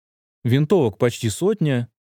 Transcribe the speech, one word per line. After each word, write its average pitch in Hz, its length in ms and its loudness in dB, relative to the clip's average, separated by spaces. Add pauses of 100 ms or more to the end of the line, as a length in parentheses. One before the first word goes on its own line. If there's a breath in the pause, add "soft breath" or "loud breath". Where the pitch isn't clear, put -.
(440)
Винтовок 139 540 2
почти 120 320 -2
сотня, 147 600 -2 (120)